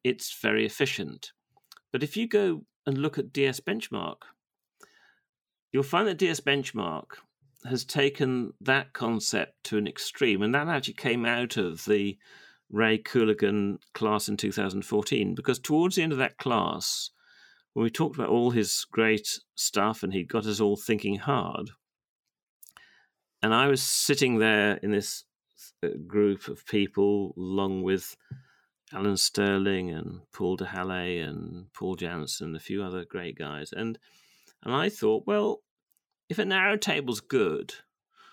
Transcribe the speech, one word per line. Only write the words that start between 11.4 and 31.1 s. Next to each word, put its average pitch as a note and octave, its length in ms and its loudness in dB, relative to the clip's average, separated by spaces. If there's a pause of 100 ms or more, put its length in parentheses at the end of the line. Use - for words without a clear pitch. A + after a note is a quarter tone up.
of E2+ 300 -2
the G2+ 320 2 (520)
Ray A2 280 4
Cooligan G#2 800 2 (160)
class G#2+ 340 0
in G#2 100 -2
two G2+ 140 -2
thousand G2 320 -4
fourteen, G#2+ 520 0
because B2 240 0
towards E3+ 360 2
the E3+ 80 4
end D#3+ 80 0
of C#3 60 0
that C3 200 -2
class, F#2+ 760 -2 (600)
when A2+ 100 0
we A#2 60 2
talked D#3 260 -2
about G#2 140 -2
all A#2+ 220 4
his A2 400 0
great A2 480 2 (160)
stuff G#2+ 480 0
and F#2+ 100 -2
he F#2 100 -2
got G#2+ 220 -2
us G#2+ 140 0
all G#2 160 4
thinking G2+ 420 0
hard, A#2+ 540 -4 (1700)
and G#2+ 120 4
I B2+ 140 6
was C3 140 4
sitting C3 580 2
there G#2+ 440 4
in G#2 80 0
this, G2+ 320 -2 (600)
uh, F2 60 0 (180)
group G2+ 400 2
of - 180 -14
people, G2+ 720 2
along F#2+ 460 -2
with F#2+ 320 0 (760)
Alan G2 260 0
Sterling G2 720 2
and E2+ 320 -8 (100)
Paul F#2 240 -2
de F#2 100 -6
Halle F2+ 540 -4